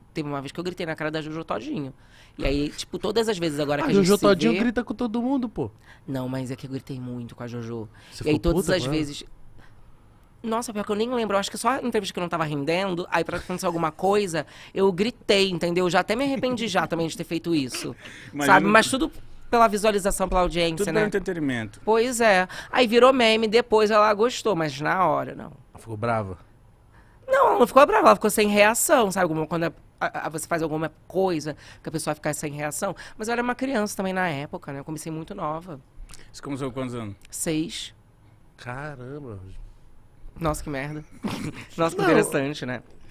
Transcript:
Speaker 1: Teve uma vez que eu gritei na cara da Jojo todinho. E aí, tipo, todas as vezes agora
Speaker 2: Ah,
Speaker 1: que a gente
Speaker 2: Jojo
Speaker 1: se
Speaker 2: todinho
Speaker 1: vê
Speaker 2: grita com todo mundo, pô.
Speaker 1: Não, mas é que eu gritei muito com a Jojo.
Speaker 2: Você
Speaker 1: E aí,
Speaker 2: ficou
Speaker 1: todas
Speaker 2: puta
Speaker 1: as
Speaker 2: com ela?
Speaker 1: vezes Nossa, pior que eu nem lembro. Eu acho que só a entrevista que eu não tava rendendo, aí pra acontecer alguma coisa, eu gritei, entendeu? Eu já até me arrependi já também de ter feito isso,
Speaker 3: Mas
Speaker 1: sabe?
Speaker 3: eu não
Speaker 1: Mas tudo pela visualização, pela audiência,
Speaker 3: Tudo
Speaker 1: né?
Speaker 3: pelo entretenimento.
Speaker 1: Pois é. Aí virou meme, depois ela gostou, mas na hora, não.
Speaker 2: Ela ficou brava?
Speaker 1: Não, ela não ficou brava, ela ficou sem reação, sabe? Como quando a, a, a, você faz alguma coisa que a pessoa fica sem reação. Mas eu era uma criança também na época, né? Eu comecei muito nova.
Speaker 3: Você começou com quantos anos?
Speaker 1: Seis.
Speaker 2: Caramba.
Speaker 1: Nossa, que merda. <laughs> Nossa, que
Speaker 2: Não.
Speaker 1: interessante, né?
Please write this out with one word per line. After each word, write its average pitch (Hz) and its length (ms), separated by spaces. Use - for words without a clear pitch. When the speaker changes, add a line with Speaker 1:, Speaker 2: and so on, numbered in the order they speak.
Speaker 1:
Teve 151 140
uma 143 120
vez 135 120
que - 80
eu 170 40
gritei 180 220
na 160 80
cara 156 160
da 156 100
Jojo 156 240
todinho. 214 480
E - 80
aí, 143 240
tipo, - 300
todas 220 280
as 220 80
vezes 165 220
agora 143 240
Speaker 2:
Ah, - 40
Speaker 1:
que 175 40
a 165 40
gente 196 100
Speaker 2:
Jojo 196 140
Speaker 1:
se - 40
Speaker 2:
todinho 202 300
Speaker 1:
vê 202 80
Speaker 2:
grita 233 240
com - 100
todo 240 260
mundo, 254 280
pô. 131 240
Speaker 1:
Não, 131 220
mas 131 240
é 131 40
que - 100
eu 131 40
gritei 135 300
muito 123 340
com - 80
a 120 60
Jojo. 117 400
Speaker 2:
Você - 120
Speaker 1:
E - 40
aí, 151 80
Speaker 2:
ficou 170 160
Speaker 1:
todas 160 140
Speaker 2:
puta 175 100
Speaker 1:
as - 80
Speaker 2:
com 127 60
ela? 156 60
Speaker 1:
vezes 147 280
Nossa, 226 320
pior 208 100
que - 80
eu 202 40
nem 233 160
lembro. 220 240
Eu 196 40
acho 196 100
que - 60
só 226 140
a 269 120
entrevista 214 300
que - 60
eu 180 40
não 175 60
tava 165 160
rendendo, 165 680
aí 170 140
pra 170 140
acontecer 180 280
alguma 165 240
coisa, 185 560
eu 196 180
gritei, 196 580
entendeu? 175 360
Eu 175 40
já 180 100
até 202 140
me 254 100
arrependi 254 440
já 175 180
também 165 220
de 143 80
ter 165 80
feito 170 300
isso, 131 420
Speaker 3:
Mas 143 140
Speaker 1:
sabe? 190 140
Speaker 3:
eu 185 60
não 208 60
Speaker 1:
Mas 220 180
tudo 262 200
pela 233 180
visualização, 196 600
pela 185 140
audiência, 170 360
Speaker 3:
Tudo - 100
Speaker 1:
né? 160 120
Speaker 3:
pelo 214 60
entretenimento. 151 760
Speaker 1:
Pois 226 380
é. 190 260
Aí 254 160
virou 240 260
meme, 226 360
depois 214 420
ela 214 220
gostou, 214 420
mas 151 260
na 170 260
hora, 139 280
não. - 180
Speaker 2:
Ela - 60
ficou 110 180
brava? 107 420
Speaker 1:
Não, 523 240
ela - 100
não 240 60
ficou 285 200
brava, 392 220
ela 208 80
ficou - 140
sem 208 180
reação, 208 600
sabe? 185 180
Como 156 180
quando 170 180
a, 160 80
a, 156 280
a, - 20
você 156 180
faz 165 160
alguma 156 300
coisa 160 480
que - 60
a 147 40
pessoa 156 220
fica 151 200
sem 147 180
reação. 151 420
Mas 220 120
eu 240 40
era 240 100
uma 247 120
criança 247 420
também 190 160
na 185 160
época, 147 460
né? 139 60
Eu 139 40
comecei 156 260
muito 160 240
nova. 165 460
Speaker 3:
Você - 120
começou 139 280
com 110 40
quantos 127 200
anos? 107 200
Speaker 1:
Seis. - 640
Speaker 2:
Caramba. 131 800
Speaker 1:
Nossa, 151 260
que - 40
merda. 147 360
<laughs> - 560
Nossa, 165 160
que - 80
Speaker 2:
Não. 381 80
Speaker 1:
interessante, 151 560
né? 127 160